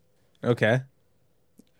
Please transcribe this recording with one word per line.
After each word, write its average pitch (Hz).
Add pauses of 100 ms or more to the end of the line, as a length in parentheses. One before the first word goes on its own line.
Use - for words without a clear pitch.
(440)
Okay. 120 (960)